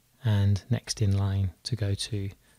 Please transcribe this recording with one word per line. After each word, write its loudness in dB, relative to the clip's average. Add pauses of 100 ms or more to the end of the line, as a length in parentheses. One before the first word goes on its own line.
(240)
and 2
next -2
in 2
line 0 (120)
to -6
go 0
to -6 (300)